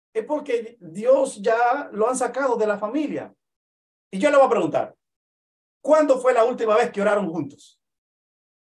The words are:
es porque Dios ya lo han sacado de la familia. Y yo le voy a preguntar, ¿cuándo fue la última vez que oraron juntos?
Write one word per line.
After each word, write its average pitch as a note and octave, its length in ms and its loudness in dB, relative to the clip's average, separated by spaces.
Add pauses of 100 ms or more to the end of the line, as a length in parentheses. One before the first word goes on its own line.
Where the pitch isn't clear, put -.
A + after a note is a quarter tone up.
(140)
es A3 100 -4
porque C4+ 560 -6
Dios A3 640 0
ya A#3+ 500 0
lo G#3+ 160 0
han C4 80 -2
sacado B3+ 400 -2
de G#3+ 100 0
la G3+ 120 -2
familia. G#3 540 -6 (800)
Y F#3+ 80 -8
yo C#4+ 120 2
le C#4+ 80 2
voy C4+ 80 8
a - 40 -2
preguntar, D#3 460 -2 (880)
¿cuándo C#4+ 360 2
fue B3 140 2
la A3+ 120 4
última A3 320 0
vez A3 140 2
que G3 120 -6
oraron G3+ 280 0
juntos? - 500 -12 (840)